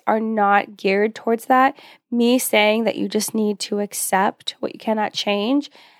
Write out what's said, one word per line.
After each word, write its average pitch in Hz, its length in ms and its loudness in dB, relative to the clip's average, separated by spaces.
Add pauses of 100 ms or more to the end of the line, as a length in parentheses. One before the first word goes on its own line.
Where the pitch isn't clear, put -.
are 220 140 0
not 208 560 0
geared 202 360 0
towards 233 320 -4
that. 262 320 4 (320)
Me 240 300 2
saying 214 460 2
that - 100 -2
you 202 140 -4
just 214 260 -4
need 208 240 -2
to 208 200 -6
accept - 800 -2
what - 140 -6
you - 60 -20
cannot 220 320 -2
change, 214 580 -2 (300)